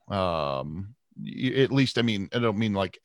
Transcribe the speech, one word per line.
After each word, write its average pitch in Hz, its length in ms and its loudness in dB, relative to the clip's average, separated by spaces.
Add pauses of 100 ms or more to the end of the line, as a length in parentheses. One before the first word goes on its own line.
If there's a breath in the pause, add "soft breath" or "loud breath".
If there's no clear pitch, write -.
Um, 82 840 -2 (260)
y-, 110 380 -4
at 135 140 4
least, 135 260 2
I 120 60 4
mean, 104 280 0
I 120 60 -2
don't 113 220 2
mean, 107 140 0
like, 98 320 -2